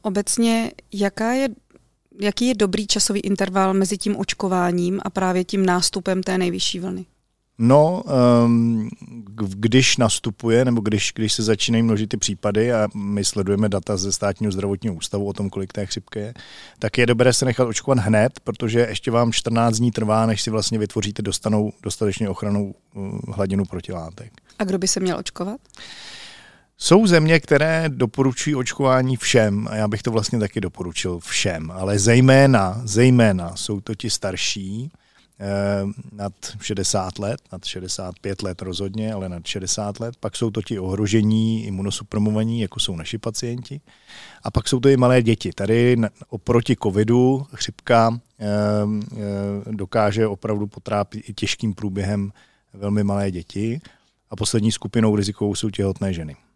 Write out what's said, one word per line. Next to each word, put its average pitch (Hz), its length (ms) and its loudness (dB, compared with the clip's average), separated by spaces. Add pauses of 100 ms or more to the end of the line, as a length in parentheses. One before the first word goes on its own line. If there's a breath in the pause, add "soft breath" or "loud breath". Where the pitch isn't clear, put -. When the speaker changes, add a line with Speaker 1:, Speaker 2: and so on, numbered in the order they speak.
Speaker 1:
Obecně, 226 680 0 (200)
jaká 202 400 -2
je, 269 160 0 (720)
jaký 208 260 0
je 254 80 2
dobrý 202 320 0
časový 202 340 -2
interval 190 540 0
mezi 190 240 0
tím 208 180 -4
očkováním 180 880 -2
a 196 80 -6
právě 185 340 0
tím 196 220 0
nástupem 185 560 0
té 185 160 -2
nejvyšší 180 420 -2
vlny? 185 260 -10 (520)
Speaker 2:
No, 151 440 6 (420)
ehm, 117 440 2 (360)
g-, 101 320 -6
když 117 400 4
nastupuje, 117 680 2
nebo 120 160 2
když, 104 340 -2
když 107 180 -2
se 113 100 -2
začínají 113 400 2
množit 110 240 2
ty 107 100 -4
případy 107 560 -2
a 107 220 2
my 101 300 -4
sledujeme 101 440 0
data 98 280 -2
ze 95 160 -4
Státního 101 400 -2
zdravotního 98 420 -4
ústavu 101 320 -6
o 101 60 -4
tom, 98 180 -6
kolik 95 220 -8
té 101 140 -6
chřipky - 320 -10
je, 107 160 -10 (440 loud breath)
tak 110 200 -2
je 120 80 6
dobré 123 260 4
se - 120 0
nechat 123 240 2
očkovat 127 300 0
hned, 110 460 2
protože 117 360 -2
ještě 113 300 -2
vám 117 220 2
čtrnáct 117 460 0
dní 120 120 2
trvá, 110 360 2
než 107 160 0
si 117 80 -4
vlastně 110 280 -2
vytvoříte 107 440 -4
dostanou, 107 500 0 (100)
dostatečně 101 460 -2
ochrannou, 101 460 -4
eh, - 240 -20 (300)
hladinu 98 360 -2
protilátek. 90 680 -10 (260)
Speaker 1:
A 214 60 -2
kdo 190 140 -2
by 185 100 -2
se 185 120 -2
měl 180 180 -2
očkovat? 196 420 -10 (1160 loud breath)
Speaker 2:
Jsou 208 300 6
země, 160 340 6
které 160 480 2
doporučují 131 680 0
očkování 127 600 2
všem 110 540 2
a 110 60 -6
já 107 120 0
bych 107 140 -4
to 120 80 -2
vlastně 110 280 -2
taky 104 220 -2
doporučil 87 580 -6
všem, 82 520 -4
ale 95 280 -2
zejména, 120 840 6
zejména 107 720 4
jsou 104 240 -6
to 110 140 -10
ti 107 160 -8
starší, 98 800 -6 (500 soft breath)
eh, 101 440 -2 (280)
nad 101 200 -8 (280)
šedesát 95 580 -4
let, 104 220 -6 (120)
nad 90 120 -16
šedesát 92 560 -10
pět 98 220 -6
let 92 200 -8
rozhodně, 98 500 -6
ale 95 160 -6
nad 85 180 -10
šedesát 101 540 -6
let, 117 200 -8
pak - 160 -8
jsou 113 140 -2
to 101 120 -4
ti 107 160 -6
ohrožení, 107 880 2
imunosupprimovaní, 107 920 -2
jako - 200 -6
jsou 90 160 -4
naši 80 220 -10
pacienti, 120 640 -8 (600 loud breath)
a 110 80 -6
pak - 180 0
jsou 127 120 2
to 139 80 6
i 139 80 8
malé 127 260 6
děti. 110 320 0
Tady 117 420 2
na-, 110 120 0 (200)
oproti 120 540 0
covidu 123 720 2
chřipka, 117 680 2 (180)
eh, 107 80 -6
eh, 104 1300 -2
dokáže 107 540 0
opravdu 104 400 -4
potrápit 104 600 -6
i 101 60 -12
těžkým 104 400 -4
průběhem 101 580 -4 (420 soft breath)
velmi 101 300 -2
malé 101 260 -2
děti 104 500 -6 (500 soft breath)
a 101 60 -12
poslední 110 360 0
skupinou 107 440 0
rizikovou 104 380 -2
jsou 107 160 -4
těhotné 98 440 -2
ženy. 78 220 -10 (200)